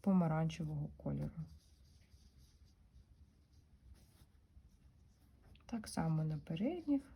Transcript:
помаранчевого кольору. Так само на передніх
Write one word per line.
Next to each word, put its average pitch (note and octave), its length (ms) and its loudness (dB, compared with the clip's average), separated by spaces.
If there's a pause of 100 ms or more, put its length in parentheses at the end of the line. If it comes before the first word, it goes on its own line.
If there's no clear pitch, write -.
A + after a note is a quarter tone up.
помаранчевого D#3+ 840 2 (100)
кольору. D3 480 -4 (4000)
Так A3+ 220 -6
само D#3+ 360 2
на D#3 140 0
передніх C#4 640 0 (140)